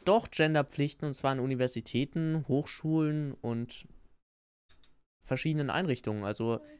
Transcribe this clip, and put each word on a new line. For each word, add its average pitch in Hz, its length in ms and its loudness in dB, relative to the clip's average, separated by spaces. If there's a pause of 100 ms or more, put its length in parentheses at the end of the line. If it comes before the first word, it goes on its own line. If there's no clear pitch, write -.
doch 220 240 4
Genderpflichten, 151 760 2
und 143 60 -4
zwar 135 200 0
an 131 80 -2
Universitäten, 135 1080 0
Hochschulen 151 880 0
und 117 520 -6 (1400)
verschiedenen 151 460 -2
Einrichtungen. 123 560 -2
Also 113 380 -2 (180)